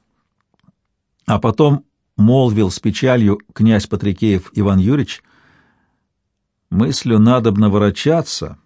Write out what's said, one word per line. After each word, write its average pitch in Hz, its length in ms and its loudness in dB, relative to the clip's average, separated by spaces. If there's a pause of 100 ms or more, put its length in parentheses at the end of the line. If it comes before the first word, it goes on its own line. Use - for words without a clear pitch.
(1300)
а 107 140 -2
потом 143 440 0 (320)
молвил 110 540 2
с - 100 -10
печалью 113 600 0 (140)
князь 110 340 2
Патрикеев 101 680 -4
Иван 98 260 0
Юрьевич: 127 420 -2 (1500)
"Мыслю 113 500 0
надобно 110 500 2
ворочаться 104 960 -2